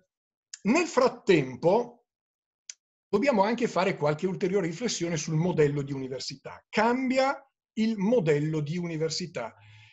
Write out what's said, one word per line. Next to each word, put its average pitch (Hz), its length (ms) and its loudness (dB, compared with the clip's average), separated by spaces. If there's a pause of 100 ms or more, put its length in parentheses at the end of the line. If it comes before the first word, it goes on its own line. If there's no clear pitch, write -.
(640)
nel 320 240 2
frattempo, 190 1160 2 (1000)
dobbiamo 226 360 2
anche 233 240 0
fare 185 280 0
qualche 151 320 0
ulteriore 185 380 -2
riflessione 170 500 -4
sul 156 200 -4
modello 151 480 2
di 139 100 -8
università. 131 760 -10
Cambia 262 720 0 (380)
il 220 200 0
modello 160 600 2
di 151 160 -4
università. 160 800 -6 (380)